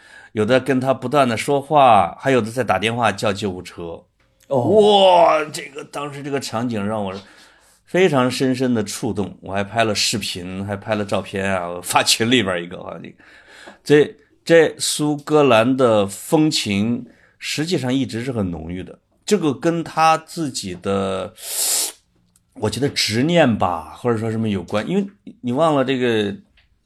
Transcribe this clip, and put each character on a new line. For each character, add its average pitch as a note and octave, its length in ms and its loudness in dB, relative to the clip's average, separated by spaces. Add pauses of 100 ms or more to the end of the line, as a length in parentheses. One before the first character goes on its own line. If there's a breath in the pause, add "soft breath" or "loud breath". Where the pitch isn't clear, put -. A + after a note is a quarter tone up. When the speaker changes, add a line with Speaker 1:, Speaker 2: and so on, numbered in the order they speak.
(340 soft breath)
Speaker 1:
有 G#2+ 120 0
的 B2+ 140 4
跟 B2+ 200 0
他 C3 140 2
不 B2 160 -6
断 C#3 180 4
的 A#2 80 -2
说 C#3 240 -2
话， B2 600 4
还 C#3 100 -2
有 C3 100 4
的 A2 120 -2
在 B2 120 -4
打 G#2 140 0
电 A2 180 -2
话 A#2 160 2
叫 G2+ 220 -2
救 G2+ 180 -6
护 F2+ 120 -10
车。 E2+ 400 -14 (460)
Speaker 2:
哦。 C3+ 100 0
Speaker 1:
哇， F3+ 880 6
这 D3 180 -10 (100)
个， D3 120 -14
当 C#3+ 280 -8
时 C#3+ 80 -12
这 C#3+ 80 -10
个 C3+ 100 -2
场 B2 300 -4
景 G#2 160 -4
让 G#2+ 180 -4
我 F#2+ 80 -6 (720 soft breath)
非 F3+ 240 2
常 B2+ 200 2
深 C3 260 0
深 B2+ 180 0
的 A2 100 0
触 G2+ 300 -6
动， F#2 280 -6
我 F#2+ 120 -10
还 G2+ 100 -2
拍 A2 200 -2
了 A2 100 0
视 - 240 -2
频， F#2 480 -8
还 G2+ 100 -6
拍 G#2+ 200 -6
了 G#2 100 -4
照 G2+ 160 -2
片 F#2+ 240 -6
啊， F#2 240 -2
我 F2+ 120 -10
发 C#3 200 0
群 A#2 280 0
里 B2 120 4
边 F#2 200 -2
一 F2 60 -10
个 F2 140 -14
啊， F2+ 160 -14 (840 loud breath)
这， D3 320 4 (280)
这 E3 360 4
苏 D3+ 380 -2
格 D3+ 260 2
兰 B2+ 340 4
的 A2+ 300 4
风 D#3 420 0
情 A2+ 560 -2 (320 soft breath)
实 - 260 -6
际 F3 140 -2
上 B2+ 160 -2
一 C3+ 100 0
直 A2 200 -6
是 C3 80 -6
很 G#2 180 -2
浓 D#2+ 220 -10
郁 F#2 120 -10
的， D2+ 140 -18 (260)
这 G#3 140 2
个 D#3 160 0
跟 E3 300 -2
他 D#3+ 340 2
自 D#3 320 -8
己 F#2+ 320 -10
的， G2 520 -4 (1200 loud breath)
我 G#2+ 140 -4
觉 A2+ 100 -4
得 C#3 100 0
执 A2 320 -2
念 D3 360 4
吧， F2+ 380 -4
或 B2 160 -2
者 A#2 60 -2
说 A2 140 -4
什 A2 80 -4
么 A2 100 -2
有 F#2+ 140 -2
关， G#2+ 260 -4
因 F#3 80 -2
为 G3+ 100 0 (340)
你 B2 100 -4
忘 D#3 240 2
了 C3 100 2
这 C3 120 -2
个 A2 380 0 (500)